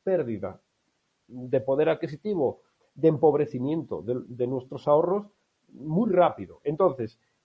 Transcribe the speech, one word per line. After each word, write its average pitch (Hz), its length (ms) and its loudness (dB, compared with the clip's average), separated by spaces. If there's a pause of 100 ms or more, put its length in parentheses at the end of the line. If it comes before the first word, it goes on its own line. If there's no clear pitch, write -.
pérdida 113 560 -4 (680)
de 127 340 -4
poder 135 280 2
adquisitivo, 151 720 -2 (340)
de 147 140 4
empobrecimiento 147 920 0
de, 120 240 -4
de 123 220 -4
nuestros 127 400 -6
ahorros 175 400 2 (460)
muy 165 360 -2
rápido. 165 540 2
Entonces, 147 560 -2 (260)